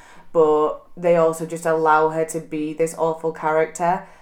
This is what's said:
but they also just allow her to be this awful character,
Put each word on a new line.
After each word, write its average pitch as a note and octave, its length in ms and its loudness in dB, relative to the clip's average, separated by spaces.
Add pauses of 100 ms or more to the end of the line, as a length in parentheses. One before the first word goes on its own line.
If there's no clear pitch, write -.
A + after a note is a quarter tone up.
(320)
but D3+ 480 2 (160)
they F3 200 2
also E3 300 2
just E3 200 -8
allow D#3 440 2
her D#3+ 160 -2
to D#3+ 140 -8
be D#3 320 -8
this E3 240 -2
awful D#3+ 360 -2
character, D#3+ 720 -2 (160)